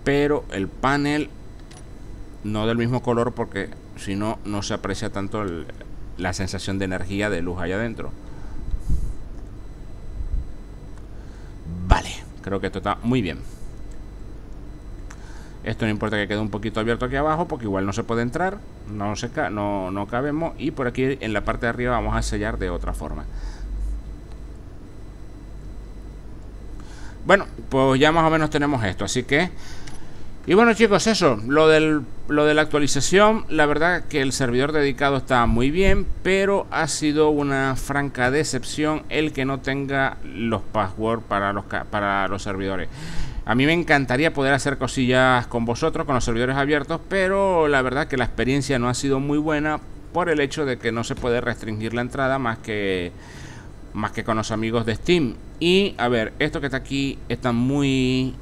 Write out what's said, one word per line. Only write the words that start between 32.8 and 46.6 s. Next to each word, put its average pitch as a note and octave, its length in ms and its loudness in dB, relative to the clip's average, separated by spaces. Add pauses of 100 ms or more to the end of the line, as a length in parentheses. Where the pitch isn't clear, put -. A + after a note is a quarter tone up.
la D3+ 200 4
verdad D#3 380 2
que C#3+ 180 2
el C3+ 80 2
servidor C3 400 2
dedicado C#3 460 2
está B2 280 4
muy A#2 240 6
bien, F#3+ 380 6 (160)
pero F#3+ 480 4
ha D#3 160 0
sido D3+ 420 4
una C#3 460 2
franca C3 560 0
decepción D3+ 800 0
el D3+ 220 0
que C3+ 140 -2
no C3+ 140 -2
tenga C3+ 640 -2
los G2+ 400 -2
passwords G#2+ 640 0
para G2+ 260 2
los G2+ 120 -2
ca-, - 180 -4
para G2+ 440 0
los F#2+ 140 -2
servidores. F#2+ 480 -2 (540)
A A2 120 2
mí C3 100 4
me D#3+ 80 6
encantaría D3 600 2
poder C#3 200 4
hacer C#3 240 0
cosillas B2+ 720 4
con A#2 180 0
vosotros, D#3 400 0
con - 80 0
los A#2 100 4
servidores B2+ 320 2
abiertos, C#3+ 540 0